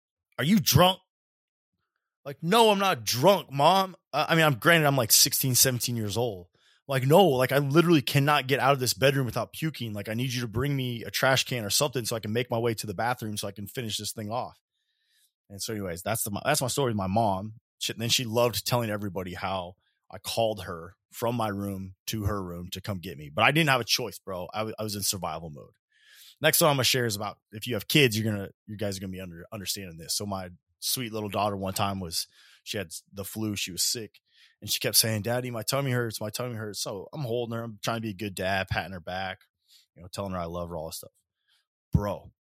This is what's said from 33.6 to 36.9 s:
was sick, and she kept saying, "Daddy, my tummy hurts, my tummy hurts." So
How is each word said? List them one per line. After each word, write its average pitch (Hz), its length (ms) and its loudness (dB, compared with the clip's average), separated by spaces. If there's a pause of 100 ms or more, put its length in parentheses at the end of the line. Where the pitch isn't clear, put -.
was 85 100 -4
sick, - 380 -6 (400)
and 104 100 -10
she - 100 -2
kept 113 160 0
saying, 113 260 2
"Daddy, 123 280 -2
my 113 120 -6
tummy 135 300 0
hurts, 120 280 -2
my 107 100 -8
tummy 123 260 -8
hurts." 107 240 -8
So 101 320 -8